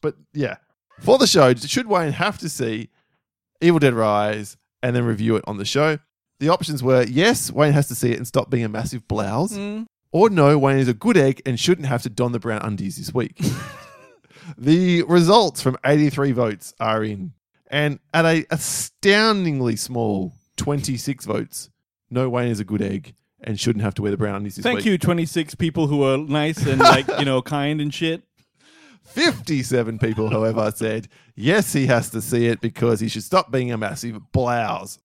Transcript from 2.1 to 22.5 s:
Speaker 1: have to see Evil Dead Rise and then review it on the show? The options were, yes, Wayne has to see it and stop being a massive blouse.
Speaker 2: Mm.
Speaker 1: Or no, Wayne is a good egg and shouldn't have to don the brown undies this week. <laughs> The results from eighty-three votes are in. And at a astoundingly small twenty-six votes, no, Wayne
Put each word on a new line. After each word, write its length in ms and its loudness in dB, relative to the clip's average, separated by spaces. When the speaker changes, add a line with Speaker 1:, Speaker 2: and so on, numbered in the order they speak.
Speaker 1:
have 260 -4
to 100 -8
see 420 -6
Evil 180 6
Dead 160 4
Rise 640 0
and 140 0
then 80 0
review 320 0
it 100 -2
on 100 -8
the 80 -8
show? 340 0
The 80 0
options 340 -2
were, 220 4
yes, 460 2
Wayne 220 2
has 160 4
to 60 -8
see 160 0
it 60 -2
and 100 -8
stop 240 -2
being 140 0
a 40 -4
massive 380 -8
blouse. 460 -2
Speaker 2:
Mm. 340 -8
Speaker 1:
Or 180 4
no, 300 6
Wayne 200 4
is 100 2
a 60 2
good 220 2
egg 300 4
and 120 -2
shouldn't 280 0
have 160 -2
to 80 -8
don 220 -2
the 80 -4
brown 220 -4
undies 340 -6
this 180 -12
week. 300 -4
<laughs> 60 2
The 460 4
results 580 4
from 220 0
eighty-three 480 2
votes 480 -2
are 240 0
in. 280 -8
And 320 -2
at 140 2
a 240 2
astoundingly 1300 0
small 580 -4
twenty-six 680 -4
votes, 460 -8
no, 180 -2
Wayne 220 -2